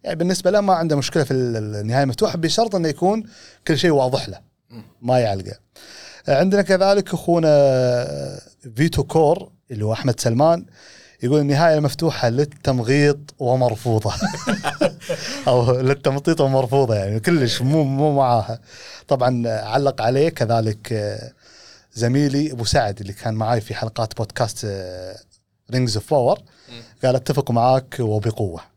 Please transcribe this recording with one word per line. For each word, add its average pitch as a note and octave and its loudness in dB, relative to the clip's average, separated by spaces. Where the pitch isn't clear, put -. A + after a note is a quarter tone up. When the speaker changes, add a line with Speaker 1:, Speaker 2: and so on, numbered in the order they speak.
Speaker 1:
يعني E3 -6
بالنسبة F3+ 0
له G#3 4
ما G3 2
عنده E3 0
مشكلة C#3+ 0
في A#2+ -4
ال-، B2 0
ال-، G#2+ -6
النهاية A#2 0
مفتوحة، C3+ -2
بشرط G3 0
إنه E3 0
يكون G3 0
كل D#3 2
شيء E3+ 4
واضح B2+ 0
له، F#2+ -14
ما B2+ 2
يعلقه. G2 -4
آه، C#3 2
عندنا F#3+ 2
كذلك G3 2
أخونا، E3+ 2
آه، C#3 2
فيتو D3+ 0
كور، D#3+ 2
اللي G#2+ -4
هو A2 0
أحمد A#2+ -2
سلمان، D3+ 2
يقول: C#3 2
"النهاية D3+ 2
مفتوحة D3 0
للتمغيط C#3+ 0
ومرفوضة." A#2+ 0
<laughs> - -4
أو B2 4
للتمطيط C#3 0
ومرفوضة، C3 2
يعني G#2 -2
كلش B2+ 0
مو، D3 2
مو C#3 0
معاها. A#2+ 0
طبعًا B2 0
علق A2+ -2
عليه C3 2
كذلك، A2+ -2
آه، G#2+ -6
زميلي C#3 0
أبو A#2 -6
سعد G#2+ 0
اللي G2 -10
كان A2 -6
معاي A2 0
في G#2+ -10
حلقات - -6
بودكاست، - -4
آه، F#2 -10
Rings B2 0
of G#2 -4
Power. C#3+ 2
Speaker 2:
مم. A#2 -20
Speaker 1:
قال: B2+ 4
"أتفق - -2
معاك B2+ 2
وبقوة." G#2+ -2